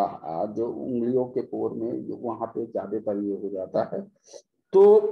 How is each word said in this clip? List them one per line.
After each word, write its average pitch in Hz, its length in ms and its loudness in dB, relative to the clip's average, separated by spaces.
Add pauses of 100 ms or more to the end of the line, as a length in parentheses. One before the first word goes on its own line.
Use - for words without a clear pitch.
आ, 82 420 -4
जो 110 260 -4
उंगलियों 127 520 -2
के 127 160 -4
पोर 113 320 -4
में 120 340 -6
जो 107 100 -8
वहां 113 300 -6
पे 117 200 -6
ज्यादातर 104 500 -4
ये 101 200 -2
हो 101 120 -8
जाता 92 480 -4
है, - 60 -6 (720)
तो 202 400 10